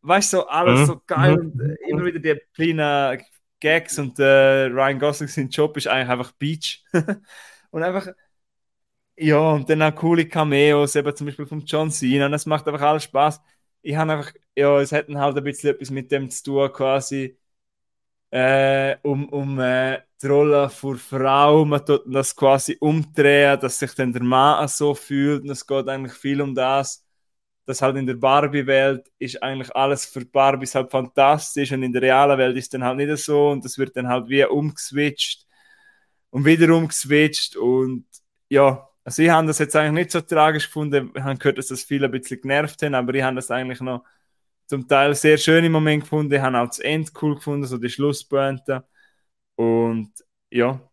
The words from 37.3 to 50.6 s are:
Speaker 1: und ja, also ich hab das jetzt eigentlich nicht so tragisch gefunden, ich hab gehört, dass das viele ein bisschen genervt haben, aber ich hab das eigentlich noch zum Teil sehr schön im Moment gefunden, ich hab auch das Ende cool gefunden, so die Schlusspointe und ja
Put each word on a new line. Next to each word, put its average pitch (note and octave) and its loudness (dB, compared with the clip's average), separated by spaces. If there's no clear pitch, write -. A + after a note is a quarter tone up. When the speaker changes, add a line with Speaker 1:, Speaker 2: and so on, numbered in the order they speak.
Speaker 1:
und B2+ -2
ja, C#3 2
also C#3 -2
ich E3 6
hab D#3+ 4
das D#3 -2
jetzt D3+ -2
eigentlich D3+ 2
nicht E3+ -12
so E3+ -2
tragisch D#3 2
gefunden, C#3+ -4
ich C3+ -10
hab C3+ -6
gehört, C#3 0
dass C3+ -10
das B2+ -10
viele C#3 -2
ein B2 0
bisschen B2+ -8
genervt C#3+ -2
haben, D3 -4
aber B2+ -2
ich C3+ 0
hab C3 -2
das B2+ -8
eigentlich B2+ -6
noch B2+ -8
zum C3 -8
Teil C#3+ 4
sehr D3+ 4
schön E3 4
im E3 2
Moment D#3 2
gefunden, D3+ -2
ich C#3 2
hab C3 -2
auch A#2+ 0
das - -12
Ende D#3 -4
cool D3+ -2
gefunden, C#3+ -6
so B2 -8
die A#2+ -6
Schlusspointe C3+ -4
und A2+ 0
ja B2 0